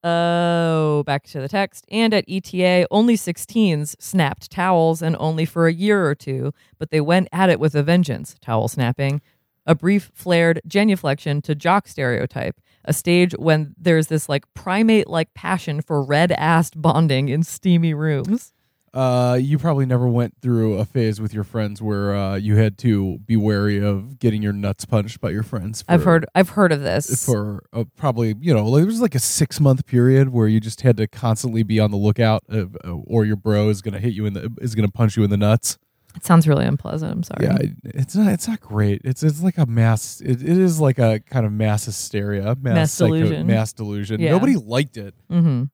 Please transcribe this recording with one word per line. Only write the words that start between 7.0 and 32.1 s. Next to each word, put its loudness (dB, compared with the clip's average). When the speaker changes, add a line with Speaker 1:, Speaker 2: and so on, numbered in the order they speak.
Speaker 1:
went 2
at 2
it 4
with 0
a 2
vengeance, 0
towel -2
snapping. -4
A 4
brief 0
flared 0
genuflection -2
to -4
jock 0
stereotype, -4
a -4
stage 2
when 0
there's 2
this, -2
like, -2
primate-like 0
passion -6
for -2
red-assed 0
bonding 2
in 0
steamy 0
rooms. -4
Speaker 2:
Uh, 2
you 0
probably 0
never 2
went 0
through 0
a 0
phase -2
with -6
your -4
friends -6
where, -2
uh, -2
you 0
had 2
to 0
be 0
wary 2
of -4
getting 0
your -2
nuts -6
punched -2
by -6
your -4
friends -8
Speaker 1:
I've 4
Speaker 2:
for, 2
Speaker 1:
heard, 2
I've 2
heard 2
of 0
this. -4
Speaker 2:
for, -2
uh, -4
probably, -2
you 2
know, 2
like, 4
there 4
was, -2
like, -2
a 0
six-month 0
period 4
where 2
you 4
just -10
had 4
to -2
constantly -2
be 0
on 2
the -2
lookout, 2